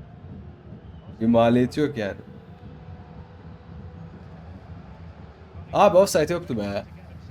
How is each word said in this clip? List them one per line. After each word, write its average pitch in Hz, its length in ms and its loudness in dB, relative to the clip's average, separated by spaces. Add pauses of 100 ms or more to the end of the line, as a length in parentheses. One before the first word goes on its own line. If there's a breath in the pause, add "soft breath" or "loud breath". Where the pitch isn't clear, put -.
(1200)
Bir 113 60 2
maliyeti 117 540 6
yok 143 160 0
yani. 101 180 -4 (3500)
Abi 175 240 8
offside 175 360 6
yoktu 160 260 -2
be. 101 260 -2 (460)